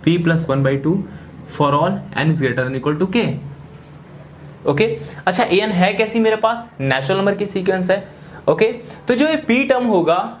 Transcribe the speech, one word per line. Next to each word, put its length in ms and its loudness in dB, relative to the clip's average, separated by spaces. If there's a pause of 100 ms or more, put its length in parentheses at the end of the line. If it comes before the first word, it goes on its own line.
P 220 4
plus 220 2
one 200 2
by 160 2
two 120 0 (600)
for 220 2
all 200 0 (180)
n 180 2
is 100 0
greater 240 -2
than 120 -6
equal 200 -2
to 160 0
k। 100 2 (1400)
ओके, 160 2 (420)
अच्छा, 180 2
A 160 4
N 120 -2
है 220 2
कैसी 260 0
मेरे 160 4
पास? 320 -2 (120)
Natural 380 0
number 160 2
की 120 -4
sequence 440 -2
है। 140 0 (440)
ओके, 180 4 (420)
तो 60 2
जो 140 4
ये 200 0
P 200 2
term 180 2
होगा 320 2 (220)